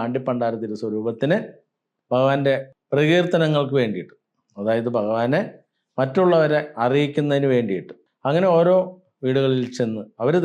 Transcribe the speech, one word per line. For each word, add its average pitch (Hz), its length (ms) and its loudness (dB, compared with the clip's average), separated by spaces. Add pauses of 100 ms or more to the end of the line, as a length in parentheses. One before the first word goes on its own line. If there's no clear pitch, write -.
ആണ്ടിപ്പണ്ടാര 123 500 -4 (120)
തിരുസ്വരൂപത്തിന് 113 760 -4 (720)
ഭഗവാന്റെ 135 420 2 (380)
പ്രകീർത്തനങ്ങൾക്ക് 156 880 2
വേണ്ടിയിട്ട്, 98 320 -4 (460)
അതായത് 113 380 -2
ഭഗവാനെ 117 420 0 (600)
മറ്റുള്ളവരെ 156 600 2 (240)
അറിയിക്കുന്നതിന് 143 720 0
വേണ്ടിയിട്ട് 101 400 -2 (340)
അങ്ങനെ 175 200 2 (100)
ഓരോ 175 180 4 (480)
വീടുകളിൽ 131 400 0 (140)
ചെന്ന് 110 240 -4 (200)
അവര് 151 240 2